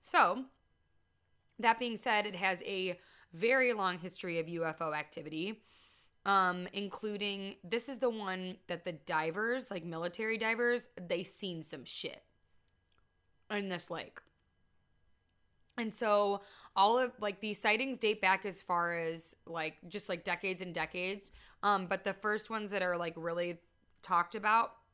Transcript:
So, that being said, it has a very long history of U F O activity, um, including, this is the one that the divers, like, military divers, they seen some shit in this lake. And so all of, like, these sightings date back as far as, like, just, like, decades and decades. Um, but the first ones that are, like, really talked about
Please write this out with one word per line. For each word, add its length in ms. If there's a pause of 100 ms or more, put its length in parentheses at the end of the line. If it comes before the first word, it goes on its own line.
So, 440 (1120)
that 200
being 180
said, 280
it 100
has 280
a 360 (340)
very 400
long 240
history 420
of 80
U 180
F 160
O 120
activity, 680 (640)
um, 460
including, 920
this 260
is 100
the 100
one 480 (100)
that 180
the 80
divers, 760
like, 140
military 540
divers, 580
they 280
seen 400
some 200
shit 400 (1300)
in 180
this 200
lake. 300 (1600)
And 160
so 480 (340)
all 220
of, 220
like, 200
these 200
sightings 380
date 240
back 240
as 160
far 360
as, 380 (100)
like, 300 (120)
just, 220
like, 140
decades 380
and 120
decades. 580 (320)
Um, 240
but 160
the 100
first 360
ones 220
that 100
are, 160
like, 180
really 440 (420)
talked 340
about 360 (220)